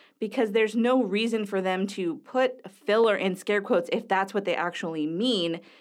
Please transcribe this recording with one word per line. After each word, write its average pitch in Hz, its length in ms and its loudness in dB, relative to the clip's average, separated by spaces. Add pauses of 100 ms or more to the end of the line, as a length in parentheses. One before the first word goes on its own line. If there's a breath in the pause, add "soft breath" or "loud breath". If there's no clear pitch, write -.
(200 loud breath)
because 220 320 0
there's 214 240 2
no 247 260 4
reason 220 420 0
for 196 160 -2
them 185 280 0
to 175 300 -4
put - 520 -2
filler 214 460 2
in 185 180 0
scare 208 260 0
quotes 196 320 0
if 226 140 -2
that's 190 260 0
what 196 120 -2
they 180 100 0
actually 165 520 -4
mean. 170 540 0 (200 loud breath)